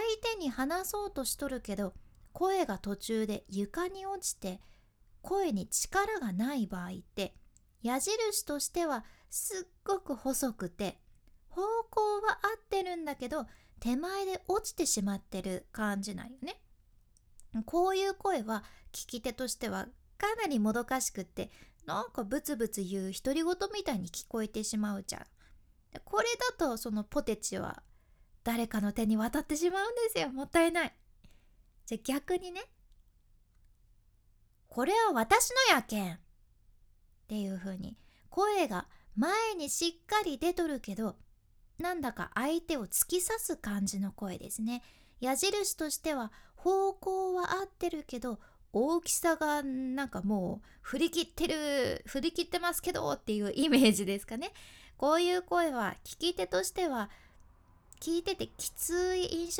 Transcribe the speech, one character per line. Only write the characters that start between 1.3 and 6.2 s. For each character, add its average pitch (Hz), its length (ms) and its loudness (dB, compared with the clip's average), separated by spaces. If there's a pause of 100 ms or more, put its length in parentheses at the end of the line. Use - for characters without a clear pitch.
と 285 120 -4
る 254 120 -6
け 202 160 -6
ど、 190 180 -2 (380)
声 370 340 4
が 190 120 -2
途 202 180 -4
中 220 300 0
で 208 220 -2
床 202 380 -2
に 381 200 -8
落 392 140 -4
ち - 140 -4
て、 190 260 -8 (640)
声 370 300 2
に 202 160 -2
力 403 500 0
が 233 140 -4